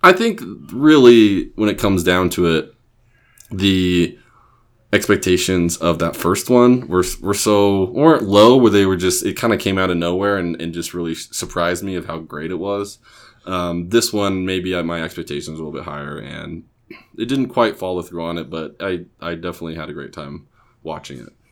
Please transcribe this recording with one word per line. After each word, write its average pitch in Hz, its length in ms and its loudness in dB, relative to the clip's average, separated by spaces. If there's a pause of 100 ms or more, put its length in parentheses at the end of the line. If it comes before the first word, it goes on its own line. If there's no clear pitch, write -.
I 170 80 8
think 208 300 0 (320)
really 120 840 6
when 107 140 0
it 98 100 -4
comes 98 240 0
down 90 280 2
to 90 140 0 (120)
it, - 160 -6 (760)
the 92 680 0 (720)
expectations 90 880 0
of 82 220 -2
that 82 180 -4
first - 320 -2
one 123 400 4
were, 90 160 2 (160)
were 98 120 -2
so, 101 520 2
weren't 131 380 2
low, 107 340 6
where 120 140 6
they 101 140 4
were 95 120 0
just, 87 280 -2
it 98 120 -4
kinda 113 180 0
came 95 220 -2
out 92 120 0
of 90 80 -2
nowhere 92 400 -2
and, 85 240 -6
and 82 120 -8
just 85 200 -10
really 85 200 -6
s-, - 180 -12
surprised 87 520 -4
me 95 120 -8
of 82 100 -8
how 82 140 -10
great 80 320 -12
it 90 80 -6
was. 101 400 -6 (460)
Um, 87 420 -6
this 113 240 2
one, 98 340 -2
maybe 92 300 -4
I, 87 60 -4
my 82 200 -4
expectations 78 580 -10
were 80 60 -10
a - 40 -10
little - 100 -14
bit 67 100 -12
higher, 73 300 -12
and 76 460 -14 (520)
it 113 100 -6
didn't 135 200 -2
quite 117 300 0
follow 90 240 -6
through 85 220 -10
on 85 140 -6
it, 80 120 -10
but 80 320 -10
I, 90 240 -6 (160)
I 85 140 -8
definitely 85 400 -10
had 78 140 -12
a 76 40 -12
great 73 180 -14
time 73 360 -16 (360)
watching 76 360 -12
it. 55 100 -20 (220)